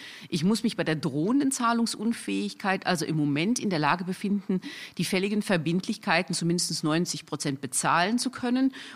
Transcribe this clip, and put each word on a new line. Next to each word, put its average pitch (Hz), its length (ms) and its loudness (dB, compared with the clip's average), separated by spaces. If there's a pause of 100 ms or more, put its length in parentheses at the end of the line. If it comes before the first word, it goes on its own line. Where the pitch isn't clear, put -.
(280)
Ich 156 160 -2
muss 214 180 2
mich - 140 0
bei 165 80 0
der 156 100 2
drohenden 180 560 2
Zahlungsunfähigkeit 220 1400 -2
also 170 180 2
im 156 120 0
Moment 156 420 2
in 208 120 -2
der 165 100 0
Lage 156 240 2
befinden, 190 560 -2 (380)
die 175 60 0
fälligen 202 380 0
Verbindlichkeiten 180 920 0
zu 165 140 0
mindestens 170 380 0
neunzig 165 420 0
Prozent 139 340 -4
bezahlen 170 600 2
zu 262 100 -2
können 254 420 0 (240)